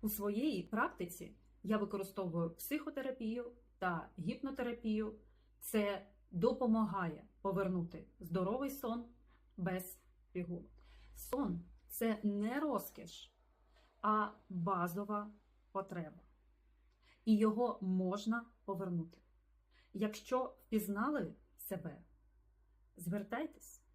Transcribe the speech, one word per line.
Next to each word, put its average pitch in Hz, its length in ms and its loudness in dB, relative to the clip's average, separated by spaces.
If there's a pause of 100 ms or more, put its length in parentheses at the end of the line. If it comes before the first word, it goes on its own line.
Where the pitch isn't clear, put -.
У 214 80 2
своїй 208 540 2
практиці 202 720 -2 (280)
я 214 140 2
використовую 196 720 0
психотерапію 254 1000 -4 (260)
та 175 320 0 (100)
гіпнотерапію. 220 960 -2 (440)
Це 202 480 0 (240)
допомагає 196 920 2 (180)
повернути 185 640 0 (140)
здоровий 190 500 0
сон 240 360 -4 (520)
без 185 420 -2 (320)
пігулок. 175 520 -6 (320)
Сон — 190 460 0 (260)
це 220 360 0
не 214 360 2
розкіш, - 760 -4 (680)
а 214 280 4 (200)
базова 190 840 0 (400)
потреба. 175 500 -6 (1040)
І 220 120 8
його 220 440 4
можна 196 640 2 (200)
повернути. 175 520 -2 (760)
Якщо 214 500 0
впізнали 208 880 0 (240)
себе, 170 440 -8 (960)
звертайтесь. 202 840 -4 (120)